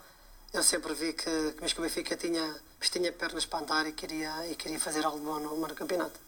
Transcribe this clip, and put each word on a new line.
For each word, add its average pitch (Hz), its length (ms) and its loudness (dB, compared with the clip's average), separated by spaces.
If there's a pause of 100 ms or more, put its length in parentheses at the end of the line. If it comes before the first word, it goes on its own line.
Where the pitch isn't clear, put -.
(520)
eu 170 100 4
sempre 160 320 4
vi 160 180 0
que, - 120 -6
que, 156 360 2
mas 160 140 0
que - 40 -4
o 165 40 0
Benfica 170 340 0
tinha, 160 400 0 (240)
mas - 80 2
tinha 175 240 2
pernas 165 320 -2
para 175 160 -2
andar 156 260 2
e 156 60 -4
queria, 156 580 -4
e 151 40 -2
queria 156 260 -4
fazer 156 240 2
algo 151 140 2
bom 151 200 -2
no, 151 200 -2
no 156 160 0
campeonato. 160 540 0